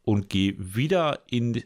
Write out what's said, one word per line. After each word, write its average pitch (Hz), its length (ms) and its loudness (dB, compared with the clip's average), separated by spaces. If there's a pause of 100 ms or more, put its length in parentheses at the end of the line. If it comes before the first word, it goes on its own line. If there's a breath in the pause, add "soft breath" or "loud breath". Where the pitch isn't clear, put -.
und 104 260 0
gehe 98 300 2
wieder 143 640 -2 (100)
in 117 360 -2